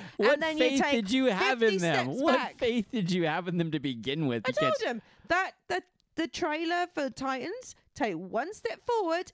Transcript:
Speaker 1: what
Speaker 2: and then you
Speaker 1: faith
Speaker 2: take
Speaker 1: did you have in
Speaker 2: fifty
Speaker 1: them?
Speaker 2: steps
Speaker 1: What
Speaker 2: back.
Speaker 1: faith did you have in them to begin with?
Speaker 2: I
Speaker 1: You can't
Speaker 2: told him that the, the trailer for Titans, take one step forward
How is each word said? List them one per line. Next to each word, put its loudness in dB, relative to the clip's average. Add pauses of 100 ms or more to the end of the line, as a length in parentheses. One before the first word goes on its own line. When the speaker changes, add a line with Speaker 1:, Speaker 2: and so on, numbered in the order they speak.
(180)
Speaker 1:
what 6
Speaker 2:
and 0
then 0
you 6
Speaker 1:
faith 2
Speaker 2:
take 2
Speaker 1:
did 0
you 4
have 2
in 6
Speaker 2:
fifty 4
Speaker 1:
them? 2
Speaker 2:
steps -2
Speaker 1:
What 4
Speaker 2:
back. -2
Speaker 1:
faith 0
did 0
you 2
have -2
in -2
them 0
to 0
begin -2
with? 0
Speaker 2:
I -2
Speaker 1:
You 0
can't 2
Speaker 2:
told -2
him -12 (260)
that 0 (160)
the, -2 (340)
the -2
trailer -2
for -2
Titans, -8 (200)
take -2
one -4
step -8
forward 0